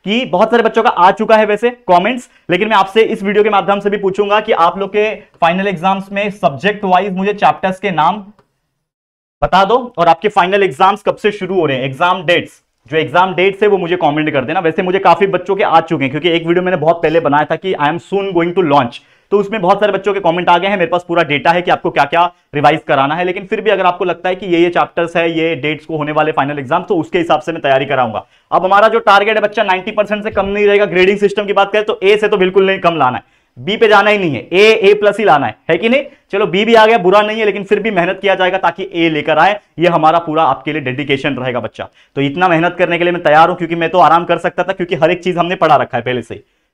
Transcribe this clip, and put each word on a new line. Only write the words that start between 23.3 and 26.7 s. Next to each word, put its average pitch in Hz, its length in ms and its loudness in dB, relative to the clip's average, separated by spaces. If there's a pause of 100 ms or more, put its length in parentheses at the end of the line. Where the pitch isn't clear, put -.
फिर 220 160 -4
भी 214 100 0
अगर 190 140 0
आपको 180 200 -2
लगता 175 240 -4
है 185 60 -2
कि 185 100 -12
ये 170 140 0
ये 175 120 2
चैप्टर्स 170 460 -2
है, 170 140 0
ये 160 260 -2
डेट्स 147 280 -6
को 160 120 -6
होने 151 140 -6
वाले 151 200 0
फाइनल 147 280 -4
एग्जाम, 147 240 -2